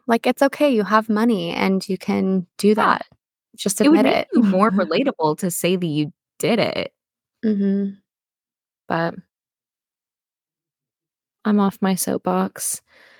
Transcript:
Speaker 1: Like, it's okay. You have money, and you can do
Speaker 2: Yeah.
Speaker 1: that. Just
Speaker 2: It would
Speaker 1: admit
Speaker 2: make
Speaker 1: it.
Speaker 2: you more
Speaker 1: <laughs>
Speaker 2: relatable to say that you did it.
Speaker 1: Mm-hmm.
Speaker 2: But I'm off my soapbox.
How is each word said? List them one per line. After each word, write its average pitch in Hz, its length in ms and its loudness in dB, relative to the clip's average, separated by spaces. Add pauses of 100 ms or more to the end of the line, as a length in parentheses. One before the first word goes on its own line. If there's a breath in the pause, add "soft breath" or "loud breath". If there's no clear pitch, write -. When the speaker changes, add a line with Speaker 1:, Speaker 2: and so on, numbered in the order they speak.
Speaker 1:
Like, 233 200 0
it's 247 140 0
okay. 285 320 2
You 208 120 2
have 220 240 0
money, 214 420 0
and 190 380 0
you 185 80 -4
can 190 500 -2 (100)
do 202 120 2
Speaker 2:
Yeah. 214 60 4
Speaker 1:
that. 196 300 0 (520)
Just - 240 -4
Speaker 2:
It 285 80 4
would 311 100 6
Speaker 1:
admit - 160 2
Speaker 2:
make - 80 0
Speaker 1:
it. - 100 -12
Speaker 2:
you 302 100 2
more 196 280 2
Speaker 1:
<laughs> 214 400 0
Speaker 2:
relatable 156 280 -2
to 180 120 -4
say 180 240 0
that 180 100 -4
you 151 280 -2 (260)
did 208 200 0
it. - 340 -4 (520)
Speaker 1:
Mm-hmm. 196 500 -2 (920)
Speaker 2:
But 165 260 -4 (2250)
I'm 208 140 2
off 196 220 0
my 190 140 0
soapbox. - 880 -4 (380 soft breath)